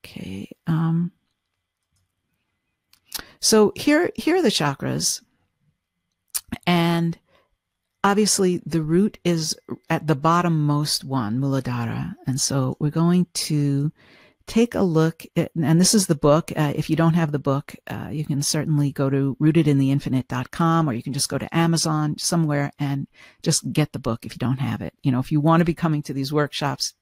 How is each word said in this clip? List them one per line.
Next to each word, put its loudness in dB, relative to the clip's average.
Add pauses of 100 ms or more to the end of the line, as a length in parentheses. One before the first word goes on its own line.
Okay. -14 (160)
Um, 0 (2250)
so 4
here, 2
here 0
are 2
the 4
chakras. -4 (1400)
And 2 (880)
obviously 2
the -2
root 0
is -2 (360)
at -4
the 2
bottommost 0
one, -2
Muladhara. -4 (100)
And -2
so -2
we're 0
going 2
to 0 (540)
take 0
a 0
look 2 (120)
at, 0
and 4
this 4
is 4
the 2
book. 2
Uh, 0
if -4
you 2
don't 4
have 2
the -2
book, -2 (140)
uh, -10
you -6
can -2
certainly 0
go 0
to 0
rootedintheinfinite 2
dot -6
com, 2
or -2
you -4
can -8
just -4
go -4
to -8
Amazon 0
somewhere -2
and -4 (340)
just -2
get 0
the -8
book -6
if -14
you -16
don't -2
have -4
it. -10
You 2
know, 0
if -6
you 2
want 4
to 4
be -2
coming -2
to -10
these -6
workshops -4